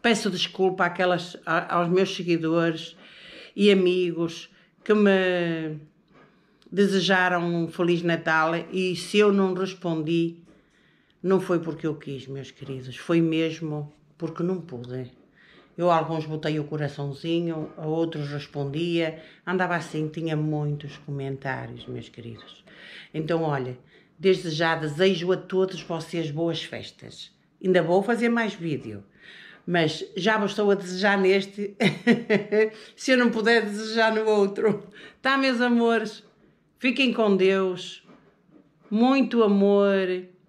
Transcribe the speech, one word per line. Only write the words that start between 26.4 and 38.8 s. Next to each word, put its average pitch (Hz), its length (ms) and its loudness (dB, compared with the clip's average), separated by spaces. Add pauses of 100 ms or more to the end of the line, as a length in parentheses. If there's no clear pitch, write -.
festas. - 680 -14 (320)
Ainda 180 180 4
vou 180 220 2
fazer 233 260 0
mais 233 240 0
vídeo, 120 500 -8 (640)
mas 165 400 0 (100)
já 214 220 0
vos 202 140 0
estou 208 180 2
a 196 60 6
desejar 190 420 0
neste, 196 580 0 (600)
<laughs> 214 600 0
se - 160 -2
eu 254 60 6
não 240 120 4
puder 220 340 2
desejar 220 500 0
no 220 120 0
outro. 208 580 2 (380)
Tá, 269 160 2
meus 262 240 2
amores? 233 640 2 (560)
Fiquem 254 320 0
com 202 240 2
Deus, 190 720 0 (840)